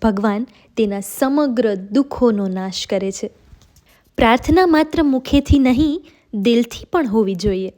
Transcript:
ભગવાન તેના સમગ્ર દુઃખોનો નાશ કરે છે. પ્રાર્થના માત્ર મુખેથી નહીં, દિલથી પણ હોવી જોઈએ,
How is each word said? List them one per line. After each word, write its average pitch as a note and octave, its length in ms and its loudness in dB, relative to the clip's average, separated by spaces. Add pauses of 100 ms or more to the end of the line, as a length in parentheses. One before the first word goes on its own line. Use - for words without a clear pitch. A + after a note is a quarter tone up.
ભગવાન G#3 440 0 (300)
તેના G3+ 240 -2
સમગ્ર B3+ 760 0 (160)
દુઃખોનો A#3 560 0
નાશ F#3+ 400 -8
કરે G3 260 -4
છે. - 180 -10 (880)
પ્રાર્થના C4 480 4
માત્ર D#4+ 360 2
મુખેથી C#4 560 2
નહીં, C4+ 380 2 (380)
દિલથી A#3 580 0
પણ E4 140 0
હોવી G3 280 0
જોઈએ, F#3+ 440 -4